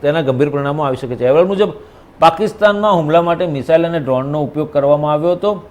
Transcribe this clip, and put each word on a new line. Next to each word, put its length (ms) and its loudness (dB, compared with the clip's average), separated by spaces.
તેના 260 0
ગંભીર 240 0
પરિણામો 320 -4
આવી 180 -2
શકે 140 -8
છે. 80 -6
અહેવાલ 240 4
મુજબ 240 0
પાકિસ્તાનમાં 800 2
હુમલા 220 2
માટે 260 -2
મિસાઇલ 380 0
અને 140 -2
ડ્રોનનો 440 -2
ઉપયોગ 300 -6
કરવામાં 400 2
આવ્યો 220 0
હતો. 160 -2